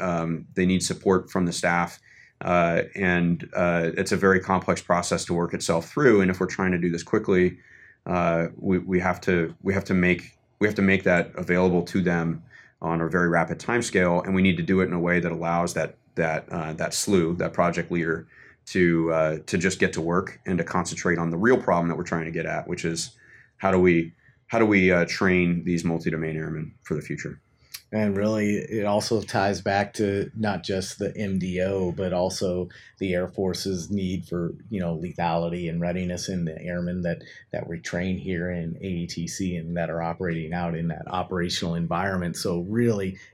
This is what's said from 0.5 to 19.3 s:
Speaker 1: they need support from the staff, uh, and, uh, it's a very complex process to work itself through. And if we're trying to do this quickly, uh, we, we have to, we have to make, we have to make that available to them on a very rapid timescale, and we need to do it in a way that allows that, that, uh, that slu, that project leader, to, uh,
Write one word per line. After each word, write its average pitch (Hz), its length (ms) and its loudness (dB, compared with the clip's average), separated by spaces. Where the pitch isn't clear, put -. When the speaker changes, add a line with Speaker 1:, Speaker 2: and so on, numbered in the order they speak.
Speaker 1:
they 92 120 2
need 92 160 2
support 92 480 0
from 92 140 0
the 85 80 0
staff, 87 480 0
uh, 87 420 2
and, 87 580 2
uh, 85 420 2
it's 95 140 -2
a 101 60 0
very 95 240 4
complex 92 420 0
process 87 440 0
to 92 80 -2
work 85 200 -2
itself 85 340 -2
through. 117 320 6
And 92 120 4
if 90 80 -4
we're 92 60 0
trying 92 260 0
to 87 60 2
do 87 120 0
this 85 140 -4
quickly, 92 540 2
uh, 85 500 0
we, 92 220 2
we 92 200 0
have 90 220 0
to, 85 420 0
we 95 100 0
have 98 120 0
to 98 100 0
make, 90 420 2
we 104 80 2
have 104 80 2
to 98 80 2
make 95 220 4
that 87 320 4
available 90 480 2
to 95 180 0
them 82 400 0
on 82 180 0
a 82 80 0
very 87 200 2
rapid 82 320 0
timescale, 98 640 2
and 95 100 -2
we 95 80 4
need 92 140 4
to 85 80 -2
do 92 160 2
it 90 60 4
in 87 60 -2
a 87 60 -2
way 87 220 2
that 85 100 0
allows 85 440 -2
that, 78 200 -4
that, 80 360 -2
uh, 78 220 -4
that 82 180 -4
slu, 87 460 2
that 85 140 -2
project 87 380 0
leader, 82 380 -2
to, 85 460 4
uh, 80 340 2